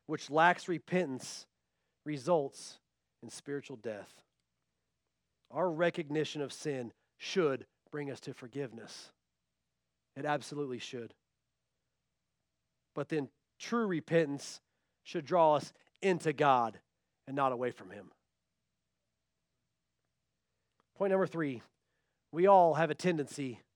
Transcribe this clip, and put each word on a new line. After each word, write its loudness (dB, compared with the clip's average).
which -8
lacks 4
repentance, -4
results -2
in -16
spiritual -10
death. -12
Our -2
recognition 0
of -6
sin -6
should 0
bring -8
us -12
to -12
forgiveness. -12
It -10
absolutely -4
should. -12
But -6
then -2
true 0
repentance 0
should -6
draw 6
us -2
into 2
God 4
and -8
not 2
away -4
from -16
him. -18
Point 0
number 4
three, -4
we 4
all 8
have 2
a -4
tendency -2